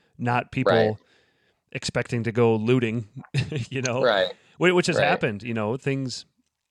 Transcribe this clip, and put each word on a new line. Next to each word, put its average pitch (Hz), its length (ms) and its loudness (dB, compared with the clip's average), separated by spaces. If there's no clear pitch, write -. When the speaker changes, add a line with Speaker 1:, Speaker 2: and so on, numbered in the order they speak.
Speaker 1:
not 120 340 0
people 123 200 2
Speaker 2:
Right. 107 240 2
Speaker 1:
expecting 123 520 -4
to 113 80 -2
go 113 240 4
looting, 113 520 0
<laughs> 131 360 -4
you 127 120 -6
know? 127 200 -2
Speaker 2:
Right. 101 300 2
Speaker 1:
Whi-, 175 160 2
which 180 120 2
has 165 100 0
Speaker 2:
Right. 127 120 2
Speaker 1:
happened, 127 340 -2
you 117 120 -6
know, 110 220 -2
things, 135 500 -6